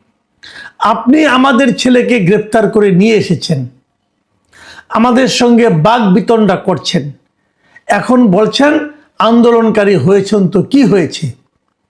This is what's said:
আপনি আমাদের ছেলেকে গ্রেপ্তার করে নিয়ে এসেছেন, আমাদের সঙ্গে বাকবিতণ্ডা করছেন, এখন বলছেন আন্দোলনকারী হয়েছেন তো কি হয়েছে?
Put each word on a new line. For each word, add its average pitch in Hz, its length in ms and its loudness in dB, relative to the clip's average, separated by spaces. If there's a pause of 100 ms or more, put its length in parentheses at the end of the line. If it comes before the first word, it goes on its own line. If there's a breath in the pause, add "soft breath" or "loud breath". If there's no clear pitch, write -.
(800 loud breath)
আপনি 240 480 0
আমাদের 254 520 0
ছেলেকে 247 400 0
গ্রেপ্তার 208 520 0
করে 208 200 0
নিয়ে 202 260 2
এসেছেন, 143 500 -4 (1200 loud breath)
আমাদের 240 400 0
সঙ্গে 233 400 0
বাকবিতণ্ডা 196 880 0
করছেন, 170 540 -6 (760 soft breath)
এখন 247 400 0
বলছেন 240 600 0 (300 loud breath)
আন্দোলনকারী 226 800 2
হয়েছেন 190 520 0
তো 185 140 0
কি 277 220 0
হয়েছে? 175 460 -2 (580)